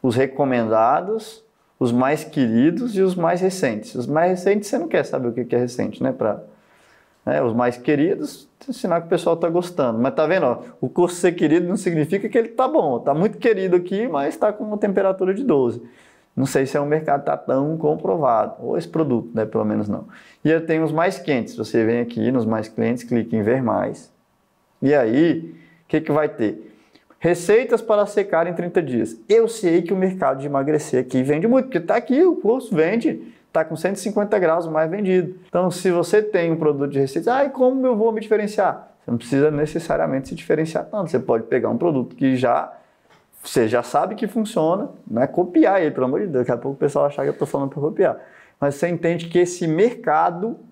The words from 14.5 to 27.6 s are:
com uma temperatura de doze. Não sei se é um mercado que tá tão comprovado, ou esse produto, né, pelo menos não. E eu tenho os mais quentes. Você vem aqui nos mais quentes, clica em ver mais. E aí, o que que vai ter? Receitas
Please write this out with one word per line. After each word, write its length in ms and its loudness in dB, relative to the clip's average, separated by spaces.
com 120 -8
uma 140 -6
temperatura 580 0
de 80 -6
doze. 400 0
Não 120 0
sei 180 0
se 120 -4
é 40 0
um 60 -2
mercado 320 0
que 80 -10
tá 100 -2
tão 400 -2
comprovado, 840 0
ou 160 -4
esse 120 -4
produto, 480 -2
né, 100 0
pelo 180 -2
menos 240 -2
não. 180 -6
E 60 2
eu 160 2
tenho 180 0
os 80 -2
mais 280 -2
quentes. 360 -4
Você 300 0
vem 140 2
aqui 320 -2
nos 140 2
mais 220 -2
quentes, 360 -2
clica 320 -2
em 80 0
ver 180 2
mais. 500 -4
E 140 4
aí, 580 2
o 40 -20
que 140 0
que 100 -4
vai 160 2
ter? 360 -4
Receitas 640 2